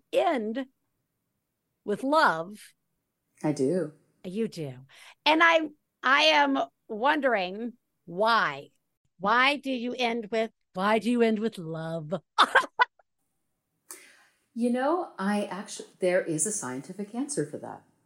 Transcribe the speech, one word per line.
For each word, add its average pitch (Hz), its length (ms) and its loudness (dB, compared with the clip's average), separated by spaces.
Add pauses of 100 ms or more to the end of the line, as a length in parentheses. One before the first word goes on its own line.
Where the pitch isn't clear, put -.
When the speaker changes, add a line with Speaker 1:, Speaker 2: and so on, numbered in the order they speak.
(140)
Speaker 1:
end 262 500 0 (1200)
with 202 180 -4
love. 214 540 2 (880)
Speaker 2:
I 151 80 2
do. 147 400 -2 (320)
Speaker 1:
You 202 240 -6
do. 147 240 -10 (540)
And 320 160 4
I, 330 260 4 (340)
I 277 200 4
am 285 360 4 (300)
wondering 226 840 -2 (320)
why. 175 600 0 (500)
Why 247 380 2
do 269 140 -8
you 247 280 -4
end 233 340 -2
with, 220 180 -2 (240)
why 208 260 2
do 220 100 -2
you 240 120 2
end 226 160 4
with 220 200 -4
love? 160 560 -8 (240)
<laughs> - 100 4 (2000)
Speaker 2:
You 233 160 0
know, 285 380 0 (100)
I 208 320 0
actually, - 380 -12 (120)
there 180 200 4
is 160 260 -2
a 208 60 -4
scientific 180 600 -8
answer 233 320 -4
for - 120 -14
that. 110 240 -14 (240)